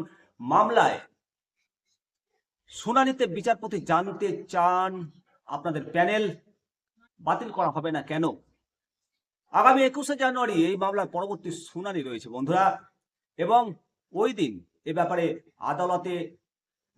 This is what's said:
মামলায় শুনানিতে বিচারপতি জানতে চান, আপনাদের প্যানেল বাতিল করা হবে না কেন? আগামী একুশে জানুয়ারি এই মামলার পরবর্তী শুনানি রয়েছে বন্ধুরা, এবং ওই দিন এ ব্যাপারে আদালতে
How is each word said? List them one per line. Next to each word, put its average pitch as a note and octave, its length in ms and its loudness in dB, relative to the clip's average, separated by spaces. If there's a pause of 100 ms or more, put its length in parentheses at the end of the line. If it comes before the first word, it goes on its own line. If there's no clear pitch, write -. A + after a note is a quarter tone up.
(400)
মামলায় F3+ 580 4 (1700)
শুনানিতে C4 580 0
বিচারপতি G3+ 540 -2
জানতে F3+ 480 0 (240)
চান, F3+ 400 2 (540)
আপনাদের D3 360 -6 (100)
প্যানেল G3+ 320 2 (960)
বাতিল G#3 300 -2
করা F3 200 0
হবে D#3 220 -4
না C#3+ 100 -4
কেন? D#3+ 220 -4 (1300)
আগামী B3+ 320 6
একুশে C4+ 340 0
জানুয়ারি B3+ 400 0 (100)
এই F#3+ 100 0
মামলার G3 320 -2
পরবর্তী F#3 420 -6
শুনানি F3+ 520 -8
রয়েছে A#2+ 260 -10
বন্ধুরা, D3 380 0 (720)
এবং A3+ 260 4 (500)
ওই A3 200 2
দিন D#3 200 -2 (320)
এ D#3+ 80 -6
ব্যাপারে E3+ 340 0 (320)
আদালতে F3+ 560 -2 (840)